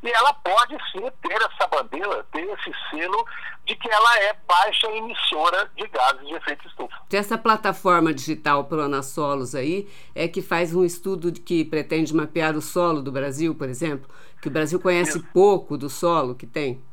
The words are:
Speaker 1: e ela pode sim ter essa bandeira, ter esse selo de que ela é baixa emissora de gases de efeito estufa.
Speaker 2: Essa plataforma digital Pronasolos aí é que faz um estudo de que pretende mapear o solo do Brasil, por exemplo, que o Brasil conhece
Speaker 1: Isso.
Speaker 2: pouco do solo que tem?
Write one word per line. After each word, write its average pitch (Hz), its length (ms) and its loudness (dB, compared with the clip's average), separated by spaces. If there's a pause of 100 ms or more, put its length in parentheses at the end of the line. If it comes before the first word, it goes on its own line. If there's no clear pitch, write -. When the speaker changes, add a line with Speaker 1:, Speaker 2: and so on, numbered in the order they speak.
Speaker 1:
e 240 80 -4
ela 269 240 6
pode 226 420 2 (160)
sim 220 180 -8 (120)
ter 196 140 -4
essa 214 300 0
bandeira, 151 640 -2
ter 311 120 -4
esse 392 280 -8 (200)
selo 208 360 -2 (380)
de 220 120 -2
que 233 140 -6
ela 220 280 8
é 208 160 2 (120)
baixa 196 420 4
emissora 202 880 0
de 214 120 -6
gases 135 420 0
de 156 60 -10
efeito 160 340 -8
estufa. - 260 -10 (160)
Speaker 2:
Essa 202 280 0
plataforma 190 720 4
digital 143 520 0
Pronasolos 139 880 -2
aí 165 340 -2 (260)
é 165 140 -2
que 185 140 -4
faz 170 320 0
um 185 100 6
estudo 175 480 -2
de - 80 -10
que 165 240 0
pretende 156 500 0
mapear 156 400 2
o 151 60 -2
solo 170 400 0
do 135 100 -6
Brasil, 139 440 -2
por 139 160 -6
exemplo, 139 440 -6 (280)
que 156 60 -4
o - 20 -4
Brasil 156 280 0
conhece 175 380 2
Speaker 1:
Isso. 165 160 -6
Speaker 2:
pouco 180 460 6
do 139 100 -6
solo 151 460 2
que 123 120 -14
tem? 127 460 -4